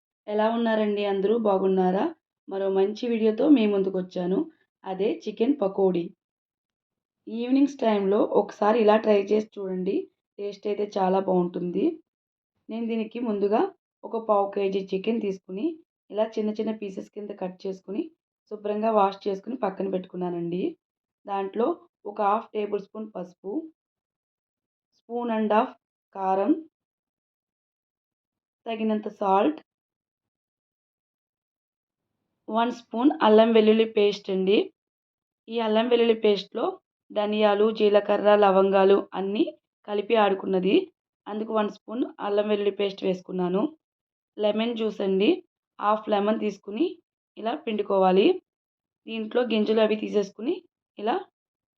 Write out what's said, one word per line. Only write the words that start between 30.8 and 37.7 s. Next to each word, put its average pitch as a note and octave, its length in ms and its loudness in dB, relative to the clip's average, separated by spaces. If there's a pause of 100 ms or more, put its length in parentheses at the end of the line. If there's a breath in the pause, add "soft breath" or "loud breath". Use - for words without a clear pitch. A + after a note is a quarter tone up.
వన్ A#3 240 0
స్పూన్ B3 400 -2 (100)
అల్లం A3 300 6
వెల్లుల్లి A3 360 6
పేస్ట్ G#3 420 0
అండి. F#3+ 280 2 (920)
ఈ A3+ 120 -10
అల్లం A3 300 0
వెల్లుల్లి A#3 280 4
పేస్ట్‌లో G#3+ 480 0 (460)
ధనియాలు, G#3 600 2